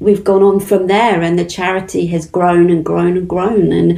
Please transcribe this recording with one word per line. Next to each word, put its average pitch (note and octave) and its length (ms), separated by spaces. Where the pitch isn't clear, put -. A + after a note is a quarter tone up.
we've G3+ 240
gone G3 180
on G3 180
from F#3+ 260
there, G3+ 360
and E3+ 160
the F3 60
charity F#3 640
has E3 180
grown F3 440
and E3 140
grown F3 320
and F3+ 120
grown, F3+ 440
and, E3+ 260